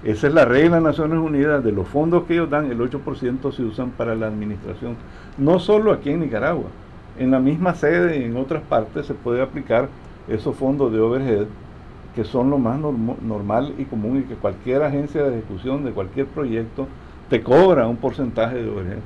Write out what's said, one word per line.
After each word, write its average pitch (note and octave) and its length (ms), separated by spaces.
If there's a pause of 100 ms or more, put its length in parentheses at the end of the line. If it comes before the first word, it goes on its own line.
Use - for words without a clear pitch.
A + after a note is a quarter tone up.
Esa G#2+ 240
es C#3+ 80
la D#3 100
regla D3 340
de E3 40
Naciones D#3 380
Unidas, D3 420
de A2+ 80
los G2 160
fondos E3 380
que F3 80
ellos E3 180
dan, D3 220
el A#2 80
ocho C3 180
por C#3 180
ciento C3 360
se C3+ 100
usan B2 280
para A#2 260
la A2+ 100
administración. G#2+ 720 (420)
No E3 220
solo G#3 320
aquí C#3+ 180
en E3 100
Nicaragua, B2+ 460 (520)
en C3 120
la C3+ 80
misma D#3+ 380
sede E3 420
y B2+ 60
en A#2 120
otras C#3 280
partes C3+ 420
se A#2+ 80
puede A#2+ 260
aplicar C3 480 (400)
esos A2+ 280
fondos C3+ 360
de A2 60
overhead, A2+ 480 (720)
que A2+ 80
son B2+ 260
lo C#3+ 80
más B2+ 220
normo-, B2+ 420
normal A2 560
y C3+ 60
común A#2+ 340
y C3 60
que B2 100
cualquier B2 480
agencia C#3+ 400
de C3 160
ejecución A#2 460
de A#2 80
cualquier G2 340
proyecto C3 600 (420)
te B2 100
cobra D3+ 460
un A#2+ 100
porcentaje B2 600
de A2+ 120
overhead G2+ 380